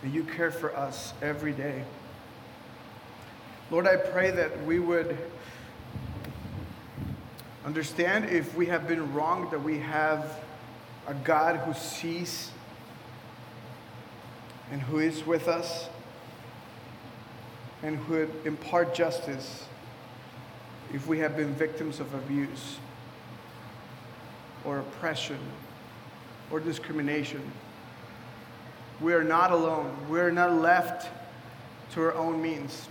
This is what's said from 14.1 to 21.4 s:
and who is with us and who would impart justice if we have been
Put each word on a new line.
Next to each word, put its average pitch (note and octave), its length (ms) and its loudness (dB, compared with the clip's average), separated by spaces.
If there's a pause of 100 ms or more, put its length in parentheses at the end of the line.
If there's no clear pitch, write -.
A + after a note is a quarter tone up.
and C#3 100 -2
who C#3+ 180 2
is D#3 260 4
with D#3+ 220 4
us E3+ 420 0 (1900)
and D#3 160 -2
who D3+ 160 -2
would D#3 180 4 (140)
impart E3+ 480 2
justice E3 720 0 (1300)
if C#3 140 -4
we D#3+ 120 4
have D3+ 160 4
been D3+ 200 2